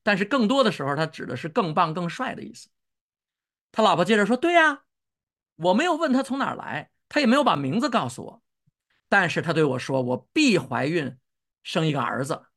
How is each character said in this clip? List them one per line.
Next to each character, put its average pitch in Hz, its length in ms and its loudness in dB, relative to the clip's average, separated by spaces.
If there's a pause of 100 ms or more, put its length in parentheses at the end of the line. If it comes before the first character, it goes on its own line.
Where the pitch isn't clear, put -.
但 202 160 0
是 202 80 0
更 240 220 0
多 269 160 4
的 208 80 4
时 147 120 -8
候， 139 120 -2
它 160 100 0
指 - 200 -12
的 123 100 -8
是 156 140 -10
更 165 240 -2
棒、 160 200 0
更 175 160 -4
帅 254 240 -8
的 - 100 -12
意 - 100 -16
思。 - 160 -20 (1000)
他 220 120 0
老 185 120 6
婆 170 100 2
接 220 100 2
着 208 100 4
说 240 120 0
：“对 339 160 0
呀， 311 300 2 (760)
我 175 160 2
没 262 100 2
有 349 120 2
问 302 160 -2
他 262 120 2
从 269 160 -6
哪 220 80 -2
儿 - 80 -6
来， - 340 -10 (180)
他 - 120 -2
也 262 80 2
没 240 80 6
有 294 80 4
把 180 120 4
名 139 240 -2
字 285 100 -2
告 165 200 -2
诉 - 140 -12
我， - 200 -16 (680)
但 190 200 4
是 160 120 -2
他 160 120 -2
对 156 100 2
我 131 160 0
说， 135 220 -2
我 123 320 -4
必 269 240 4
怀 127 300 -2
孕 156 300 -4 (440)
生 165 240 -2
一 156 60 2
个 135 100 -2
儿 117 240 -2
子。” - 200 -8 (120)